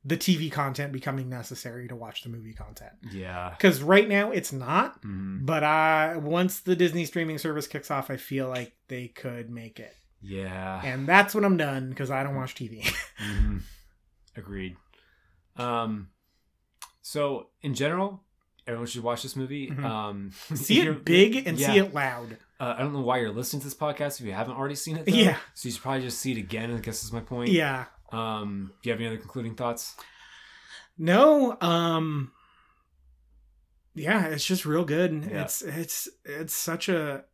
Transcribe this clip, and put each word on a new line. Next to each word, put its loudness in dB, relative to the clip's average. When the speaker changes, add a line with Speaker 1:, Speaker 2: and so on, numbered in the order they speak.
Speaker 1:
the 0
T 4
V -4
content -4
becoming -4
necessary -10
to -10
watch -12
the -10
movie -12
content. -14
Speaker 2:
Yeah. -8
Speaker 1:
'Cause 6
right 6
now 2
it's -4
not, 0
Speaker 2:
Mm-hmm. -6
Speaker 1:
but 2
I, 4
once 0
the 2
Disney 2
streaming -2
service -4
kicks -8
off, -2
I -4
feel -4
like -6
they -10
could -10
make -14
it. -16
Speaker 2:
Yeah. -6
Speaker 1:
And -4
that's 8
when 4
I'm 6
done, -2
'cause -4
I 0
don't -4
watch -6
T -10
V. -12
<laughs> 0
Speaker 2:
Mm-hmm. 2
Agreed. -10
Um, -4
so -4
in -4
general, -2
everyone -6
should -8
watch -2
this -10
movie. -6
Speaker 1:
Mm-hmm. -4
Speaker 2:
Um, -6
<laughs> -10
Speaker 1:
See 6
Speaker 2:
if 6
you're 0
Speaker 1:
it -6
big 6
and -2
see 4
Speaker 2:
Yeah. 8
Speaker 1:
it -2
loud. -2
Speaker 2:
Uh, -2
I -4
don't -2
know -2
why 2
you're 0
listening -4
to -10
this -10
podcast -4
if -10
you -6
haven't -4
already -4
seen -6
it, -8
though. 6
Speaker 1:
Yeah. 8
Speaker 2:
So -10
you -6
should -10
probably -2
just -6
see -2
it -2
again, -4
I -4
guess -6
is -8
my -4
point. -2
Speaker 1:
Yeah. 2
Speaker 2:
Um, -6
do -4
you 0
have -4
any -4
other -4
concluding -8
thoughts? -4
Speaker 1:
No, 8
um, 2
yeah, 2
it's -2
just 0
real 2
good. 0
Speaker 2:
Yeah. -2
Speaker 1:
It's, -4
it's, -6
it's -8
such -2
a 0